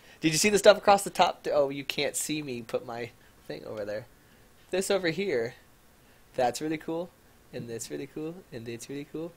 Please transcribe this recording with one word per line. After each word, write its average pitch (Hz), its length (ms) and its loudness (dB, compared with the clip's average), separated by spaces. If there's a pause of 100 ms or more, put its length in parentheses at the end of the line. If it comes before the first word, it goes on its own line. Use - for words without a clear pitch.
(200)
Did 156 120 2
you 156 60 0
see 208 120 4
the 208 80 4
stuff 202 200 10
across 202 260 6
the 185 60 -6
top? - 440 2
Oh, 143 160 4
you 139 140 -8
can't - 320 -4
see 151 260 -4
me 127 200 -8
put - 240 -6
my 117 260 -10 (360)
thing 156 180 -12
over 107 200 -8
there. 104 220 -8 (640)
This 190 200 0
over 185 180 2
here. 151 440 -2 (840)
That's 123 260 0
really 156 160 -4
cool. 165 320 -6 (440)
And 120 160 -10
that's 113 200 -10
really 143 180 -10
cool. 156 280 -10 (160)
And 117 140 -12
that's 117 240 -12
really 143 160 -8
cool. 160 320 -10